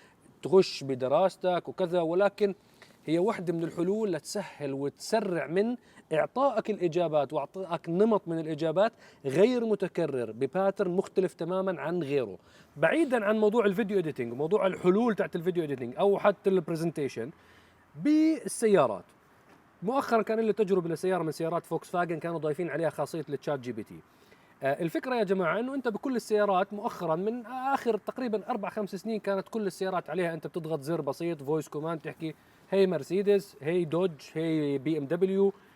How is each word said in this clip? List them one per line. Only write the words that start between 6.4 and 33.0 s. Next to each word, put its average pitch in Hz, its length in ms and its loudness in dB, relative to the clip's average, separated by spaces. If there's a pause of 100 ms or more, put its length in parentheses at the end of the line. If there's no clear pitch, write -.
الإجابات 160 600 0
وإعطائك 165 560 -6
نمط 196 400 2
من 165 100 -2
الإجابات 160 540 0 (320)
غير 220 400 4
متكرر، 160 680 -2
بباترن 180 580 0
مختلف 185 440 0
تمامًا 180 460 -4
عن 170 220 -2
غيره. 131 360 -2 (380)
بعيدًا 240 480 2
عن 214 140 2
موضوع 214 260 4
الفيديو 202 340 2
إديتنج 131 340 -2
وموضوع 165 340 0
الحلول 196 480 2
تاعت 180 220 -2
الفيديو 170 280 -2
إديتنج 131 340 -4
أو 196 200 4
حتى 202 320 2
البرزنتيشن، 160 800 -2 (680)
بالسيارات. 220 1080 4 (800)
مؤخرًا 233 400 2
كان 220 180 0
لي 220 120 2
تجربة 185 360 2
لسيارة 175 340 0
من 160 100 -2
سيارات 165 340 -4
فولكس - 240 -6
فاجن، 170 280 -2
كانوا 170 200 -4
ضايفين 151 320 -2
عليها 151 200 -2
خاصية 151 380 -6
التشات 147 320 -4
جي 120 120 -8
بي 107 100 -8
تي. 82 180 -16 (600)
آه، 139 200 0
الفكرة 254 320 -4
يا 226 100 2
جماعة 185 340 0
إنه 254 160 -4
أنت 254 140 -4
بكل 240 280 -2
السيارات 202 560 2
مؤخرًا 202 440 -2
من 220 300 -4
آخر 233 500 -2
تقريبًا 220 540 -4
أربع 202 200 -4
خمس 208 240 -6
سنين 214 260 -4
كانت 196 280 -2
كل 220 180 -4
السيارات 185 440 -4
عليها 170 240 -2
أنت 160 120 -10
بتضغط 156 360 -6
زر 160 180 -2
بسيط، 147 420 -4
فويس 147 260 -2
command، 156 320 -6
تحكي: 156 340 -8 (360)
"هي 196 160 6
مرسيدس، 185 720 0